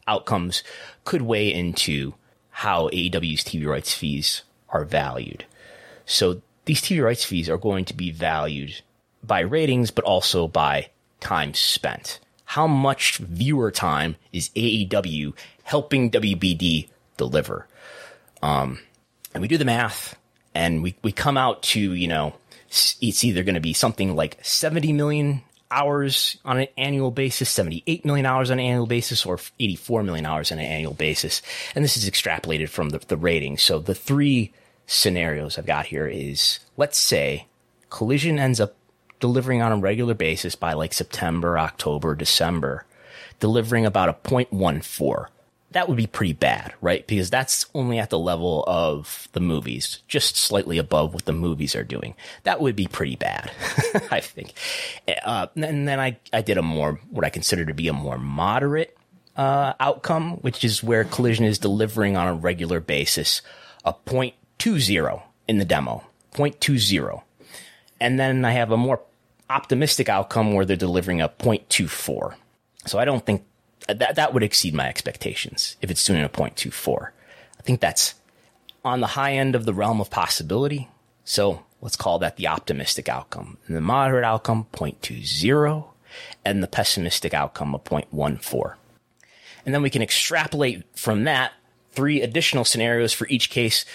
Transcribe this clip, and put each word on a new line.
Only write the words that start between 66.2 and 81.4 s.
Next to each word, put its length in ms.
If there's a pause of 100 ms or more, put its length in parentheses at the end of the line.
point 260
two 180
zero. 460 (760)
And 200
then 260
I 60
have 180
a 80
more 240 (480)
optimistic 600
outcome 440
where 120
they're 100
delivering 460
a 80
point 400
two 180
four. 500 (480)
So 140
I 60
don't 200
think 180 (440)
that, 280
that 180
would 100
exceed 300
my 140
expectations 920
if 100
it's 140
doing 180
a 60
point 260
two 160
four. 420 (460)
I 40
think 160
that's 360 (680)
on 160
the 80
high 260
end 220
of 100
the 80
realm 280
of 80
possibility. 800 (340)
So 400 (160)